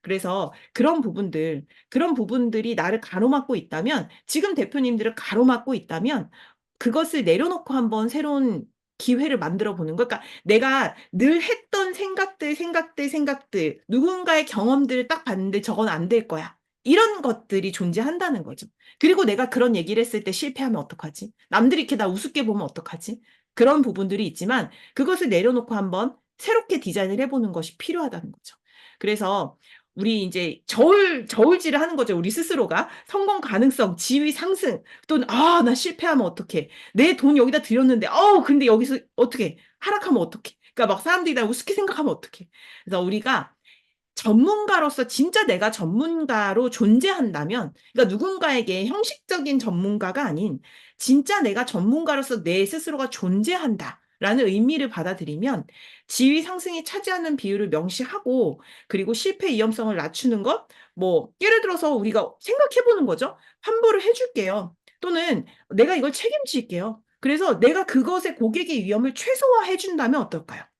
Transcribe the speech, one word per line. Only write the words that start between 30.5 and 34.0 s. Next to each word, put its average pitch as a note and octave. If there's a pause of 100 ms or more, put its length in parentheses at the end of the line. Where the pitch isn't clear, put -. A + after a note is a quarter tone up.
저울, F4
저울질을 C#4+
하는 E4
거죠. A3+
우리 F3
스스로가 A#3+ (180)
성공 G4
가능성, A3
지위 D4